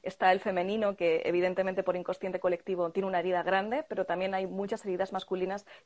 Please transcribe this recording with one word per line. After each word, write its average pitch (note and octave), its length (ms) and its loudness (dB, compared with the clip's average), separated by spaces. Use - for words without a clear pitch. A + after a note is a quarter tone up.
está F#3 300 4
el F#3+ 80 4
femenino, G3 560 0
que E3 280 2
evidentemente F#3 580 2
por F3+ 140 0
inconsciente F#3 440 -4
colectivo F3 500 0
tiene G3 160 -2
una F#3 140 0
herida F3 220 0
grande, G#3+ 460 0
pero F#3+ 180 -2
también F#3 280 -2
hay F#3+ 120 -2
muchas G3 380 -4
heridas F#3+ 280 -2
masculinas F#3+ 540 -4